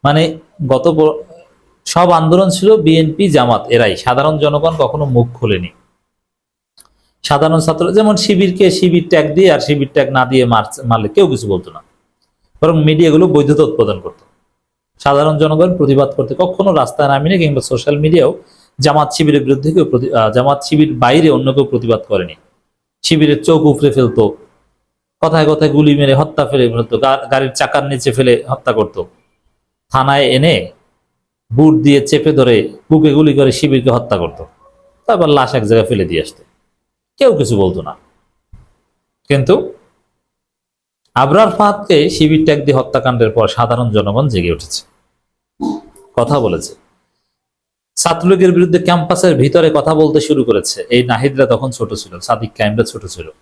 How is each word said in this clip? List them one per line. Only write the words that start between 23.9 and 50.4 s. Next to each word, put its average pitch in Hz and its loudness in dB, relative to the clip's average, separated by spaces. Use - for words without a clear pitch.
ফেলতো, 117 0
কথায় 156 0
কথায় 151 0
গুলি 147 4
মেরে 139 2
হত্যা 147 -2
ফেলে 131 0
ফেলতো, 113 -4
গা-, 135 0
গাড়ির 131 -2
চাকার 139 -2
নিচে 139 -4
ফেলে 127 2
হত্যা 131 -6
করত, 107 -2
থানায় 139 0
এনে 131 2
বুট 156 4
দিয়ে 139 4
চেপে 156 0
ধরে 127 2
বুকে 156 4
গুলি 151 4
করে 135 2
শিবিরকে 131 0
হত্যা 117 -2
করত, 85 -6
তারপর 175 0
লাশ 135 2
এক 117 -2
জায়গায় 110 2
ফেলে 98 -2
দিয়ে 80 -4
আসতো, - -14
কেউ 269 4
কিছু 120 -2
বলতো 92 -2
না। 78 -12
কিন্তু 135 2
আবরার 160 2
ফাহাদকে 202 0
শিবির 156 2
ট্যাগ 151 2
দিয়ে 139 2
হত্যাকাণ্ডের 127 0
পর 110 0
সাধারণ 120 -2
জনগণ 104 -2
জেগে 87 -2
উঠেছে, - -10
কথা 123 0
বলেছে। 90 -4
ছাত্রলীগের 180 2
বিরুদ্ধে 175 2
ক্যাম্পাসের 175 0
ভিতরে 143 2
কথা 147 0
বলতে 156 2
শুরু 147 -2